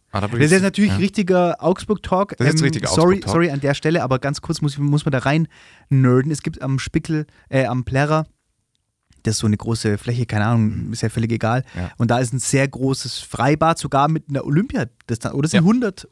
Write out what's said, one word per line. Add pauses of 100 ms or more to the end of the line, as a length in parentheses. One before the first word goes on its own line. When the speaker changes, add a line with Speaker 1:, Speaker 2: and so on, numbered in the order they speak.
(120)
Speaker 1:
Ah,
da
bin
Speaker 2:
Das
Speaker 1:
ich
Speaker 2:
ist
jetzt
natürlich
Speaker 1:
ja.
Speaker 2:
richtiger
Augsburg-Talk.
Speaker 1:
Das
ist
jetzt
Speaker 2:
Ähm,
Speaker 1:
richtiger
Speaker 2:
sorry,
Speaker 1:
Augsburg-Talk.
Speaker 2:
sorry,
an
der
Stelle,
aber
ganz
kurz
muss
ich,
muss
man
da
rein (420)
nerden.
Es
gibt
am
Spickel, (240)
äh,
am
Plärrer, (960)
das
ist
so
eine
große
Fläche,
keine
Ahnung,
Speaker 1:
Mhm.
Speaker 2:
ist
ja
völlig
egal. (100)
Speaker 1:
Ja.
Speaker 2:
Und
da
ist
ein
sehr
großes
Freibad,
sogar
mit
einer
Olympiadistanz.
Oder
es
sind
Speaker 1:
Ja.
Speaker 2:
hundert,